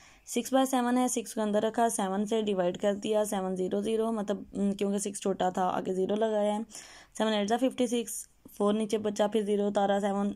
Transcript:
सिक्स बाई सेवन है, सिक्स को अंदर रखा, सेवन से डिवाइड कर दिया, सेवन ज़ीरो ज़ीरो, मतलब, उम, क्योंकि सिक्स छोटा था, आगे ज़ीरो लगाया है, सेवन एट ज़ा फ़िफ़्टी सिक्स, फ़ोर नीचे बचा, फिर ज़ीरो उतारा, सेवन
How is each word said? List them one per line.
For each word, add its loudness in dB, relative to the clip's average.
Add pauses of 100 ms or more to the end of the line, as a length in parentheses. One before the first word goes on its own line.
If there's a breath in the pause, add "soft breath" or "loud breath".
(280 loud breath)
सिक्स -4
बाई 4
सेवन 2
है, 2
सिक्स -4
को -4
अंदर 2
रखा, 2
सेवन -2
से 0
डिवाइड 0
कर 0
दिया, 0
सेवन -2
ज़ीरो -2
ज़ीरो, 0
मतलब, -4
उम, 0
क्योंकि -2
सिक्स -6
छोटा 0
था, 0
आगे -2
ज़ीरो 0
लगाया 2
है, -4 (540 loud breath)
सेवन 2
एट 0
ज़ा 2
फ़िफ़्टी 2
सिक्स, -4 (300)
फ़ोर 4
नीचे 0
बचा, 0
फिर 2
ज़ीरो 2
उतारा, 2
सेवन 0